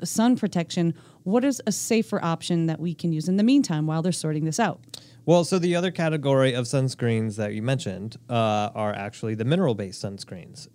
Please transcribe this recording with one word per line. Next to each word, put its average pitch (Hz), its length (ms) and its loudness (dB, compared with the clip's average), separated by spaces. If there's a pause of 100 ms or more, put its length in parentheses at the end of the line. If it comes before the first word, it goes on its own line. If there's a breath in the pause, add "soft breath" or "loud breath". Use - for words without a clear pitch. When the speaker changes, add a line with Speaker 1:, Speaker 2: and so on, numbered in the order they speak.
Speaker 1:
sun 233 340 2
protection. 170 560 0 (300 loud breath)
What 233 200 2
is 277 240 0
a 214 40 0
safer 220 520 0
option 165 420 0
that 160 140 -2
we 170 140 -4
can 170 200 -2
use 160 160 -2
in 190 80 2
the 208 60 4
meantime 220 440 2
while 160 140 0
they're 180 100 0
sorting 156 340 -2
this 160 140 -2
out? 214 200 0 (440 loud breath)
Speaker 2:
Well, 170 200 6
so 190 160 0
the 175 160 2
other 175 160 0
category 139 640 2
of 123 120 -2
sunscreens 117 720 0
that 104 180 -4
you 107 80 -6
mentioned, 110 560 -4 (100)
uh, 107 460 0
are 107 180 -2
actually 104 440 -6
the 110 100 -4
mineral-based 123 580 0
sunscreens. 98 720 -12